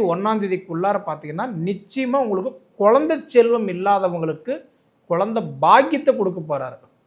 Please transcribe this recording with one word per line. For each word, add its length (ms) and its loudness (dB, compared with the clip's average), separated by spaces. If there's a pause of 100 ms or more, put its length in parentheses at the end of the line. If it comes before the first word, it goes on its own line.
(120)
ஒண்ணாம் 300 -2
தேதிக்குள்ளார 640 -2
பார்த்தீங்கன்னா 400 -8 (220)
நிச்சயமா 580 -4
உங்களுக்கு 260 -4 (300)
குழந்தை 340 4 (180)
செல்வம் 420 4
இல்லாதவங்களுக்கு 800 -2 (540)
குழந்தை 340 0 (200)
பாக்கியத்தை 540 6
கொடுக்க 240 -2
போறாரு. 360 -6 (300)